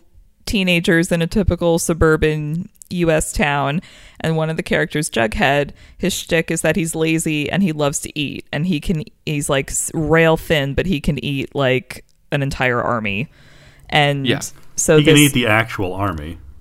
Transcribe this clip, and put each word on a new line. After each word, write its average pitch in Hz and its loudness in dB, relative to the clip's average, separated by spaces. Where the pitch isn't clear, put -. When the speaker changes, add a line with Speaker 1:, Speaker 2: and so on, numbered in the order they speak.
Speaker 1:
teenagers 180 2
in 170 0
a 165 2
typical 175 0
suburban 156 0
U 170 0
S - 0
town, 143 0
and 160 0
one 156 0
of 160 -6
the 165 -4
characters, 151 -2
Jughead, 185 0
his 180 -2
shtick - -2
is 165 -4
that 160 0
he's 165 -2
lazy 160 0
and 190 0
he 175 2
loves 147 -2
to - -10
eat, - -8
and 147 -2
he 185 0
can, 156 -4
he's, 147 -4
like, 139 -2
s-, - -6
rail 160 4
thin, 139 -2
but 135 -2
he 165 -2
can 151 -2
eat, 139 -4
like, 131 -2
an 143 -2
entire 127 0
army. 107 -2
And 143 2
Speaker 2:
Yeah. 98 0
Speaker 1:
so 156 4
Speaker 3:
He 151 6
can 151 6
Speaker 1:
this 147 6
Speaker 3:
eat - -2
the 123 0
actual 107 0
army. 85 -6